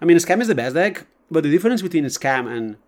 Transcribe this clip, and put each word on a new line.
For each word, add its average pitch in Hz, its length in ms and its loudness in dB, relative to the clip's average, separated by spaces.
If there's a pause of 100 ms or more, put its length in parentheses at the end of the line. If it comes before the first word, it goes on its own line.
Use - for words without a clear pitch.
I 165 40 -4
mean, 170 120 8
Scam 180 240 2
is 240 60 -2
the 220 80 2
best 127 200 -4
deck, 185 300 -2 (240)
but 160 140 0
the 147 80 0
difference 208 300 2
between 170 240 -2
Scam 131 420 -4
and 113 300 -8 (100)